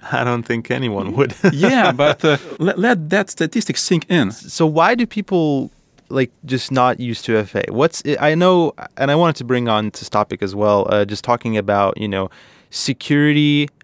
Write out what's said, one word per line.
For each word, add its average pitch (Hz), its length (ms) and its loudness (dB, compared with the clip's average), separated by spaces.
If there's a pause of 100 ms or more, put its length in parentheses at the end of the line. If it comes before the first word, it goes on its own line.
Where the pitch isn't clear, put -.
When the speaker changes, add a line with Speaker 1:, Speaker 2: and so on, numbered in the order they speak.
(100)
Speaker 1:
I 127 140 0
don't 120 180 0
think 117 280 -4
anyone 107 420 -4
would. 131 220 0 (100)
<laughs> 175 80 4
Speaker 2:
Yeah, 190 400 2
but, 143 320 0
uh, 147 140 4 (200)
le-, 175 180 0
let 175 340 0
that 190 200 0
statistic - 460 -4
sink - 320 0
in. 131 240 2
Speaker 1:
So - 340 -2
why 165 280 2
do 233 120 0
people, 160 640 -2 (380)
like, 131 240 0 (120)
just 131 280 -6
not 127 260 2
use 120 240 -6
two 113 140 0
F 104 180 -2
A? 101 160 0
What's, 135 320 0 (160)
I 151 160 2
know, 175 380 4 (240)
and 135 140 0
I 147 60 4
wanted 165 200 2
to 123 80 -10
bring 123 240 0
on 107 220 0
this - 180 -16
topic 104 340 -2
as 98 120 -6
well, 104 360 2
uh, 104 140 2
just 101 200 -8
talking 113 320 -2
about, 101 420 0
you 107 100 -6
know, 95 220 -4 (400)
security 147 1000 0 (160)